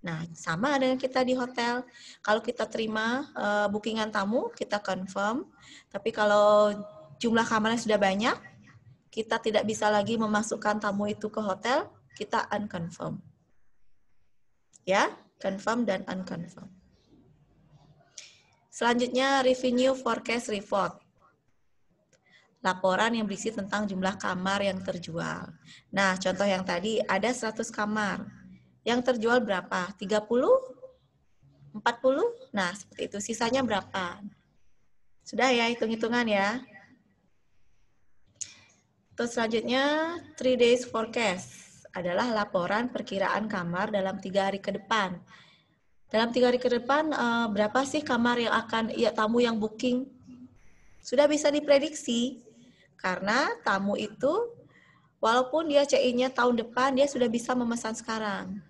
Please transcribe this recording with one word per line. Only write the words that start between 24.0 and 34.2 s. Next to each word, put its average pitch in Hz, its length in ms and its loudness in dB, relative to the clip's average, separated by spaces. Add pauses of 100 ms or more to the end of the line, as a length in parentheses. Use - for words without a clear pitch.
kamar 196 480 -2
yang 185 160 -2
terjual. 165 720 -8 (400)
Nah, 190 240 2
contoh 185 320 0
yang 185 160 0
tadi, 185 400 -2
ada 196 240 0
seratus 226 400 -4
kamar. 208 560 -4 (560)
Yang 247 320 0
terjual 233 320 2
berapa? 185 480 -4
Tiga 208 320 -2
puluh? 302 320 4 (1120)
Empat 233 320 -4
puluh? 311 320 2 (160)
Nah, 185 240 -2
seperti - 400 -12
itu. 202 80 -8
Sisanya 233 400 -2
berapa? 196 560 -4 (1040)